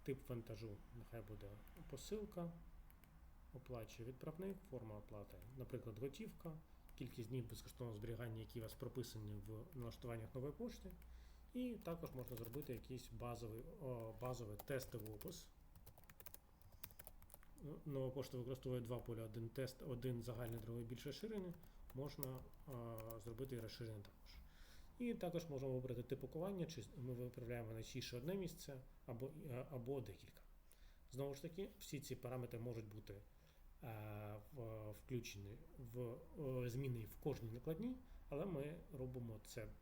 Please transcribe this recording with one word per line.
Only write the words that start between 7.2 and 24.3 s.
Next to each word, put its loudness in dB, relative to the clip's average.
днів 4
безкоштовного -2
зберігання, 2
які -2
у 0
вас -2
прописані 0
в -4
налаштуваннях 0
нової 2
пошти. -2
І 4
також 0
можна 0
зробити 0
якийсь -2
базовий, 0
о, 2
базовий 2
тестовий 2
опис. -4
Ну, -2
нова 4
пошта 2
використовує 4
два 4
поля: 2
один 0
тест, 0
один 4
загальний, 2
другий 2
більш -2
розширений. 2
Можна, 4
а, 0
зробити 2
і 2
розширений 0
також. -10